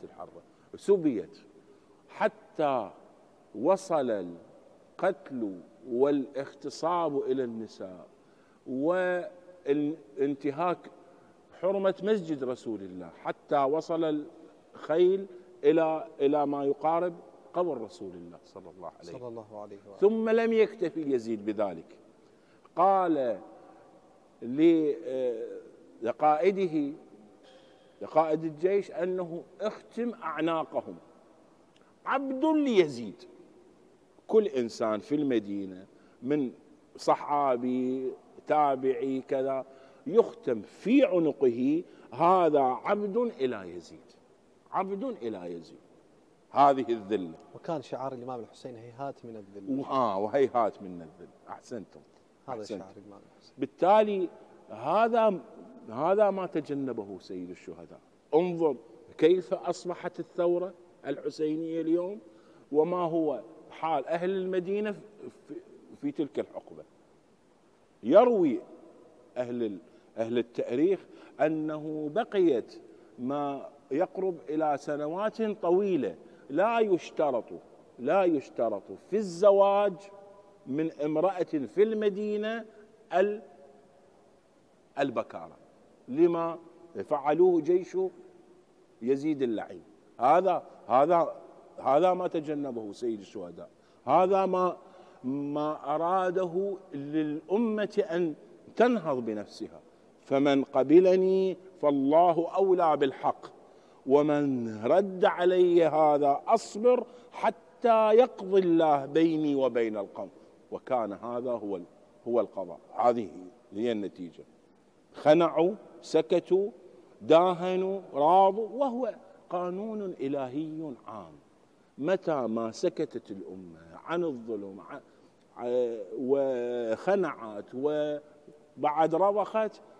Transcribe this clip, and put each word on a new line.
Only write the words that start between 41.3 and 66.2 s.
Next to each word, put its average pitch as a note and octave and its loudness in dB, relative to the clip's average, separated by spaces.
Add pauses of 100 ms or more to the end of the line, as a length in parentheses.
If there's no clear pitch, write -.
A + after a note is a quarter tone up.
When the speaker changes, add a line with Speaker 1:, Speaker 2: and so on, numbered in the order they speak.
Speaker 1:
"هذا D#3+ 4
عبد F#3 -2
إلى B2 -4
يزيد، E2 -18 (720)
عبد F#3+ -4
إلى G#2+ -8
يزيد". E2+ -16 (760)
هذه C3+ 4
الذلة. G2 -2 (220)
Speaker 2:
وكان D#3+ -8
شعار C3+ -8
الإمام B2 -12
الحسين: A#2+ -16
"هيهات A#2+ -14
من A#2 -14
الذل". G2+ -8
Speaker 1:
و-، C3+ -4
آه، B2 -2
وهيهات A2+ 0
من F2+ -12
الذل. D#2+ -20 (200)
أحسنتم. G2 -16 (480)
Speaker 2:
هذا B2 -10
Speaker 1:
أحسنتم. G2+ -10
Speaker 2:
شعار F#2+ -20
الإمام G2+ -20 (120)
الحسين. - -20
Speaker 1:
بالتالي F#3+ 2 (400)
هذا، G3+ 0 (500)
هذا F3+ 2
ما F#3 -2
تجنبه C3 -6
سيد F2+ -12
الشهداء. E2+ -18 (360)
انظر E3 2 (420)
كيف F3 4
أصبحت F3 -6
الثورة F3 -2 (320)
الحسينية D#3 -4
اليوم، F3 -2 (520)
وما D#3+ 2
هو D#3+ 0 (300)
حال D#3 -2
أهل E3+ -2
المدينة F#3+ -2
في، F3 -10 (480)
في، - -14 (460)
في C#3+ -4
تلك C#3+ -4